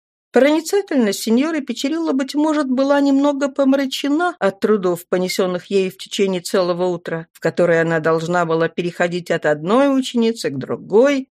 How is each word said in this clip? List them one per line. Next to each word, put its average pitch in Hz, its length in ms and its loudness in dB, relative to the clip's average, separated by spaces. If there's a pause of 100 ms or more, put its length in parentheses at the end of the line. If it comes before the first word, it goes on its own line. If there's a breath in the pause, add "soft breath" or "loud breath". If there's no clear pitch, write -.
(300)
Проницательность 302 920 0
сеньоры 277 400 0
Пичерило, 311 500 -4
быть 269 220 -2
может, 294 340 0
была 269 320 2
немного 277 480 2
помрачена 277 880 0
от 196 220 -2
трудов, 185 480 0
понесённых 185 600 -2
ею 190 200 0
в - 60 -20
течение 190 440 -2
целого 180 460 0
утра, 170 460 -6
в - 80 -20
которое 165 420 2
она 165 180 0
должна 165 440 0
была 165 240 0
переходить 175 640 -4
от 165 160 0
одной 214 500 2
ученицы 226 540 -2
к 139 80 -6
другой, 208 760 0